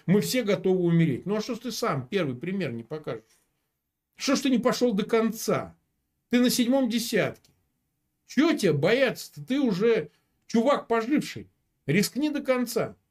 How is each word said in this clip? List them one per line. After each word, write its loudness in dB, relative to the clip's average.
«Мы 4
все -2
готовы 0
умереть». 2
Ну -2
а -2
что -8
ж -10
ты -8
сам -4
первый -2
пример -6
не -8
покажешь? -10
Что 0
ж -4
ты 0
не 2
пошёл 0
до -2
конца? -2
Ты 4
на 4
седьмом 2
десятке. -4
Чего 2
тебе 2
бояться-то? 0
Ты -2
уже 2
чувак 2
поживший. -2
Рискни 0
до -4
конца. -2